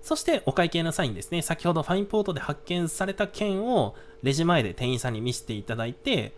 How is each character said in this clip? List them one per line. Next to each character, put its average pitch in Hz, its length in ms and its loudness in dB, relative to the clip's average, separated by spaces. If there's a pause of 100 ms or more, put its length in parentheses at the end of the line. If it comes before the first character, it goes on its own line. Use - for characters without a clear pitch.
そ - 140 0
し - 80 -4
て、 302 220 2
お - 80 0
会 170 160 4
計 165 140 0
の 165 80 0
際 151 180 0
に 104 60 -4
で 85 60 -8
す - 100 -8
ね、 170 100 0
先 - 220 -2
ほ 175 100 4
ど 160 80 2
フ - 80 -4
ァ 185 80 4
イ 196 40 2
ン 202 40 0
ポ 214 160 2
ー - 20 2
ト 196 100 0
で 143 60 -2
発 - 260 -6
券 175 240 0
さ 190 160 -2
れ 196 80 -2
た 196 140 0
券 202 380 -2
を 190 300 2 (260)
レ 135 120 2
ジ 160 120 2
前 170 160 6
で 98 120 -2
店 123 180 0
員 123 80 0
さ 127 100 -2
ん 117 40 -2
に 110 80 -4
見 123 120 0
せ - 120 -8
て 117 80 -4
い 104 100 -6
た 117 120 -4
だ 113 100 -2
い 123 80 -6
て 185 440 -2